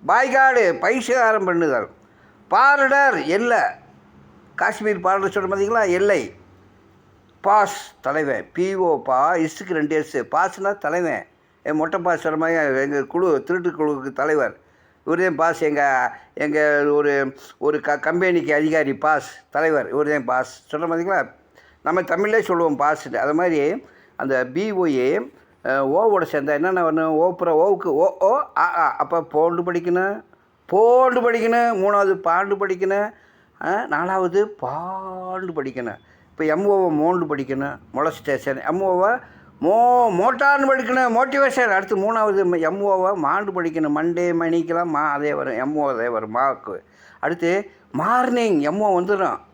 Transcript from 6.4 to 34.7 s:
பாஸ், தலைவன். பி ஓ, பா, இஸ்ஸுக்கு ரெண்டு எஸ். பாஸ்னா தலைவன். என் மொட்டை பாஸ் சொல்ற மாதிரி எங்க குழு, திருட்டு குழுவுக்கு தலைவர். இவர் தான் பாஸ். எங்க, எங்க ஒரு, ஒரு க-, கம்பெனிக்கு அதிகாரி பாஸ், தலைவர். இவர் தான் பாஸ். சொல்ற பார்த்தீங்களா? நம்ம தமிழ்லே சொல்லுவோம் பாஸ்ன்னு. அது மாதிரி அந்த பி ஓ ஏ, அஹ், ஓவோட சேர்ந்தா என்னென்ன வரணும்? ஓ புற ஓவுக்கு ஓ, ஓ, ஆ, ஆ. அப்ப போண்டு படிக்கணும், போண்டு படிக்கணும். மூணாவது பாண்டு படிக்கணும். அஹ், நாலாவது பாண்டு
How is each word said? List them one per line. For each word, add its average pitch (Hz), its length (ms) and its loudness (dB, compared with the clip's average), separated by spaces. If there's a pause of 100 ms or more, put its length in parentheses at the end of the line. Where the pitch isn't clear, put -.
பாஸ், 202 600 0
தலைவன். 139 520 -4
பி 185 220 -2
ஓ, 170 260 0
பா, 135 320 2
இஸ்ஸுக்கு 175 400 -4
ரெண்டு 151 220 -2
எஸ். 151 220 -2
பாஸ்னா 185 600 -2
தலைவன். 160 480 -4 (380)
என் 151 120 -4
மொட்டை 160 240 -2
பாஸ் 170 280 -2
சொல்ற 156 80 -2
மாதிரி 156 440 0
எங்க 139 240 -2
குழு, 165 400 0
திருட்டு 175 260 -2
குழுவுக்கு 147 440 -4
தலைவர். 139 440 -2 (480)
இவர் 170 160 0
தான் 185 140 0
பாஸ். 160 260 0
எங்க, 139 500 0 (220)
எங்க 147 580 0
ஒரு, 143 440 0 (220)
ஒரு 151 220 0
க-, 143 200 -2
கம்பெனிக்கு 170 540 0
அதிகாரி 151 420 0
பாஸ், 151 540 -2
தலைவர். 147 400 0
இவர் 147 200 0
தான் 147 140 0
பாஸ். 127 480 -4
சொல்ற 151 80 -6
பார்த்தீங்களா? 165 500 -2 (540)
நம்ம 180 180 0
தமிழ்லே 202 380 0
சொல்லுவோம் 170 400 0
பாஸ்ன்னு. 147 360 -2
அது 127 180 0
மாதிரி 165 520 0 (300)
அந்த 131 300 -2
பி 175 260 -4
ஓ 185 140 0
ஏ, 139 340 2 (440)
அஹ், 135 240 0
ஓவோட 180 440 2
சேர்ந்தா 143 180 -2
என்னென்ன 170 420 0
வரணும்? 160 240 0
ஓ 175 200 2
புற 170 180 0
ஓவுக்கு 180 340 2
ஓ, 160 320 2
ஓ, 202 160 4 (220)
ஆ, 170 200 0
ஆ. 151 200 0
அப்ப 160 240 -2
போண்டு 170 420 0
படிக்கணும், 180 600 -2 (500)
போண்டு 247 480 4
படிக்கணும். 233 560 2
மூணாவது 202 360 2 (100)
பாண்டு 190 360 0
படிக்கணும். 196 520 -2 (500)
அஹ், 185 260 -4
நாலாவது 185 760 0
பாண்டு 185 920 -8